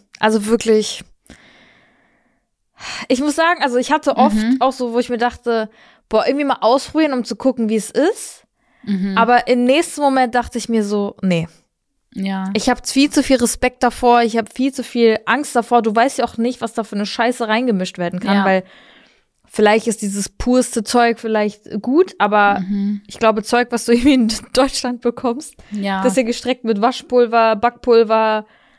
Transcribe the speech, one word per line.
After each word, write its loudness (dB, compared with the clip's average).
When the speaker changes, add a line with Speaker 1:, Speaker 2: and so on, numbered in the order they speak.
Speaker 1:
Also 2
wirklich. 0
Ich 2
muss -2
sagen, 0
also 0
ich -2
hatte 0
oft 4
Speaker 2:
Mhm. 0
Speaker 1:
auch 2
so, -6
wo 0
ich -2
mir -4
dachte, -4
boah, 2
irgendwie 0
mal -2
ausprobieren, 2
um -2
zu -8
gucken, -2
wie 0
es -6
ist. -2
Speaker 2:
Mhm. -4
Speaker 1:
Aber 2
im 2
nächsten 0
Moment 0
dachte -4
ich -8
mir 0
so, -4
nee. -2
Speaker 2:
Ja. -6
Speaker 1:
Ich -2
hab -2
viel 2
zu 0
viel 2
Respekt -2
davor, 2
ich 0
hab -4
viel -2
zu -8
viel 2
Angst -2
davor. 2
Du 0
weißt 2
ja -2
auch -8
nicht, -4
was -8
da -4
für -12
eine -4
Scheiße -4
reingemischt -2
werden -6
kann, 0
Speaker 2:
Ja. 2
Speaker 1:
weil 2
vielleicht 2
ist -4
dieses -6
purste 0
Zeug 0
vielleicht -4
gut, 2
aber 2
Speaker 2:
Mhm. -4
Speaker 1:
ich -14
glaube, 2
Zeug, 0
was -4
du 2
<laughs> 4
irgendwie 4
in 2
Deutschland -2
bekommst, -6
Speaker 2:
Ja. -4
Speaker 1:
das 2
ist -4
ja 4
gestreckt -4
mit -2
Waschpulver, 2
Backpulver, 2